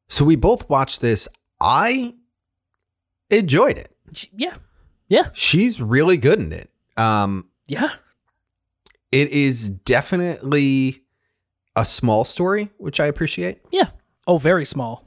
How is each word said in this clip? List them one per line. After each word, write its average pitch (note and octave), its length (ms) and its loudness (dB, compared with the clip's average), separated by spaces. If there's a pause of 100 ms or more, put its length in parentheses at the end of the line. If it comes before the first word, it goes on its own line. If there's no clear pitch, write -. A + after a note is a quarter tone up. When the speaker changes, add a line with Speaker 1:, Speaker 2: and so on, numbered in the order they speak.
Speaker 1:
so - 160 0
we D#3 120 4
both F#3 320 0
watched C3+ 320 -2
this. A2+ 280 0 (320)
I A#3 540 0 (1160)
enjoyed G3+ 480 2
it. - 160 -20 (180)
Speaker 2:
Sh-, - 140 -12 (100)
yeah. E4+ 200 -8 (520)
Yeah. C#4 240 2
Speaker 1:
She's G#3 480 0
really C#3 360 2
good D3 220 4
in D#2+ 140 -6
it. - 180 -16 (260)
Um, G#2 520 0 (180)
Speaker 2:
Yeah. F#3 240 -4 (1200)
Speaker 1:
it C#3+ 200 2
is C3 400 0
definitely C#3 1300 0 (720)
a A2+ 80 2
small A2 400 2
story, G3+ 540 -2
which D#3 220 -6
I D3 60 2
appreciate. E3 540 -6 (100)
Speaker 2:
Yeah. F#4 180 0 (380)
Oh, F3 120 4
very D#3 260 2
small. - 420 -8